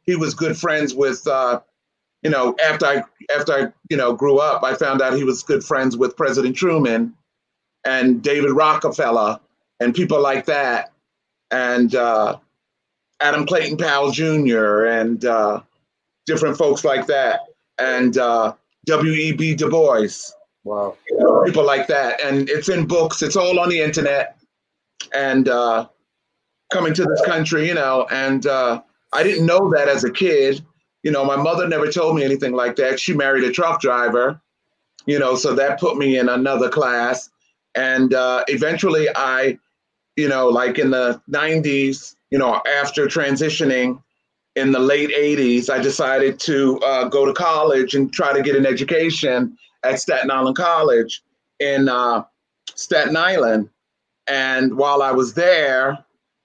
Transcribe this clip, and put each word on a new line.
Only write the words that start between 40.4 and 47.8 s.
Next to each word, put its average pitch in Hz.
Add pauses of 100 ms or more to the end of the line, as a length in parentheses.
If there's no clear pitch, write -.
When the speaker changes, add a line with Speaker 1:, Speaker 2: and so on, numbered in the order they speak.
Speaker 1:
like, 123
in 131
the 123
nineties, 147 (140)
you 139
know, 123 (180)
after 143
transitioning 139 (540)
in 135
the 131
late 143
eighties, 143
I 131
decided 135
to, 139
uh, 127
go 139
to 139
college 151